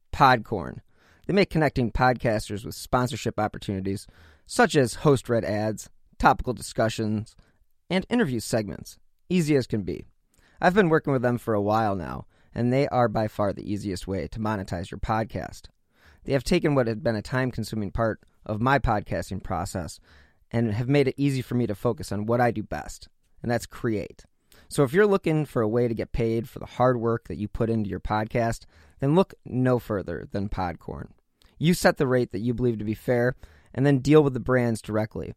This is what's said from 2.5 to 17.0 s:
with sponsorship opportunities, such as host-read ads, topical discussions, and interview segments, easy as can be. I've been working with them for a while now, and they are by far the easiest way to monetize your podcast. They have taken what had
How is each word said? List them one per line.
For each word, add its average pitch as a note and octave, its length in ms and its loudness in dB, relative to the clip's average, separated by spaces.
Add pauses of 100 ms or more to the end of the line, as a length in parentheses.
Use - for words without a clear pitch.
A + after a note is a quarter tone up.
with - 120 -10
sponsorship A#2+ 640 -2
opportunities, G2 680 -4 (380)
such A3+ 300 2
as B2+ 200 4
host-read A#2+ 480 2
ads, G#2 460 -4 (280)
topical - 360 2
discussions, G#2+ 840 -2 (540)
and F#3 200 0
interview F3 300 0
segments, - 580 -6 (320)
easy D#3 260 2
as B2+ 120 2
can G#2+ 140 -2
be. F2 240 -8 (560)
I've F3 120 4
been F#3+ 160 4
working D#3 220 2
with B2+ 120 2
them B2 140 2
for A2+ 160 -2
a G#2 80 2
while G#2 340 2
now, C#2 320 -8 (260)
and A#2+ 180 0
they C3+ 160 2
are A#2+ 220 2
by A2 180 -2
far G2+ 240 -2
the - 180 -10
easiest G2 380 -6
way F2+ 200 -4
to A2 120 -10
monetize G2+ 520 -4
your - 80 -12
podcast. - 640 -4 (600)
They - 80 -6
have C3+ 140 0
taken E3+ 280 2
what B2+ 140 2
had A2 160 -4